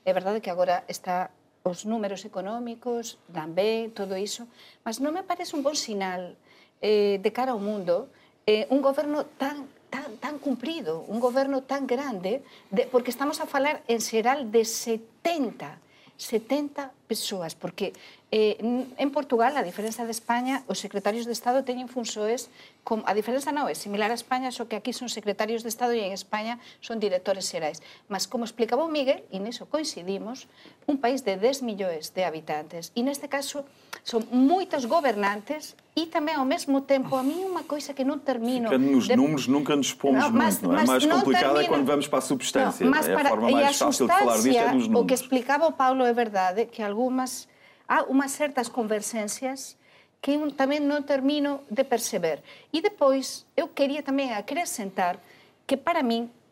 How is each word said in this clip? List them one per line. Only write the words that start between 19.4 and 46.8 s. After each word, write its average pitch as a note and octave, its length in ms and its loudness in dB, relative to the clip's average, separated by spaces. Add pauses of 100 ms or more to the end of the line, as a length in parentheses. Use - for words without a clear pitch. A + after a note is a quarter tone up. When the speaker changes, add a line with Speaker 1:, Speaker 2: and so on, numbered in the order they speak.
Speaker 1:
a G#3 80 0
diferenza A3 400 -6
de A3+ 80 -6
España, B3 560 -2
os F#3+ 80 -4
secretarios G#3 480 -4
de A#3 80 -4
Estado B3+ 320 0
teñen B3 240 -6
funcións, A3+ 640 -4 (320)
com-, A3 160 -2
a - 160 0
diferenza B3+ 320 -2
non, C#4+ 160 -2
é - 80 -2
similar G#3 400 -2
a - 20 -4
España, B3+ 380 -4
só A#3 160 -8
que G#3+ 80 -6
aquí A#3+ 160 -6
son A#3+ 160 -10
secretarios G#3+ 560 -4
de A3 80 -6
Estado A#3+ 160 -2
e A3+ 160 0
en F#3+ 80 -4
España G#3+ 480 -6 (160)
son A3+ 240 -8
directores F#3+ 480 -2
xerais. D#3+ 320 -4 (240)
Mas, F#3+ 240 -6
como A#3 160 -4
explicaba A#3+ 400 0
o D#4+ 40 -4
Miguel, D4+ 440 0
e F#3+ 80 -6
niso G#3+ 240 -10
coincidimos, G3 800 -6 (400)
un C#4 160 -2
país C4 240 0
de G3 80 0
dez B3+ 320 0
millóns F#3+ 480 -6
de F#3 80 -2
habitantes, D#3 720 -6
e A#3+ 80 -2
neste C#4+ 240 -4
caso C#4 400 -6 (400)
son A3+ 240 -2
moitos C#4+ 560 4
gobernantes A3 880 0 (220)
E E4 100 0
também, D#4+ 280 -2
ao C#4 100 0
mesmo C#4 360 2
tempo, C4+ 340 0
a C4 80 0
mim D#4+ 220 -2
uma F4+ 180 -2
coisa D4 320 -6
que C4+ 80 -4
não C#4+ 160 0
termino A#3+ 500 0
Speaker 2:
Ficando C3+ 220 4
nos G#3+ 160 6
Speaker 1:
de A#3+ 80 4
Speaker 2:
números, C3+ 320 4
nunca C#3+ 300 2
nos C#3 100 2
expomos C#3 380 2
Speaker 1:
Não, C#4 60 2
mas, A3+ 280 4
Speaker 2:
muito, - 100 -2
não B3+ 40 4
é? C#4 60 4
Speaker 1:
mas B3 100 6
Speaker 2:
Mais C4 160 6
Speaker 1:
não D#4 140 6
Speaker 2:
complicado - 260 6
é C3+ 80 4
Speaker 1:
termino D3 160 4
Speaker 2:
quando C#3+ 180 4
vamos C#3+ 220 2
para C#3 100 2
a B2+ 40 0
substância. - 600 0
Speaker 1:
Não, E2+ 60 8
mas D4+ 180 4
Speaker 2:
É F2+ 40 4
a - 40 4
Speaker 1:
para C#4+ 120 4
Speaker 2:
forma A3+ 220 4
Speaker 1:
e - 40 6
Speaker 2:
mais C#4+ 260 4
Speaker 1:
a - 60 4
Speaker 2:
fácil C3 200 4
de G3 60 4
falar F#4 220 6
disto A2 140 4
é - 20 6
Speaker 1:
substância, A#3+ 220 4
Speaker 2:
nos B3+ 120 4
Speaker 1:
o A3 40 0
que A3+ 60 4
Speaker 2:
números. B3 260 4
Speaker 1:
explicava C#4 460 2
o D4+ 60 4
Paulo C4 320 4
é A#3+ 80 4
verdade, G#3 540 2
que - 160 -10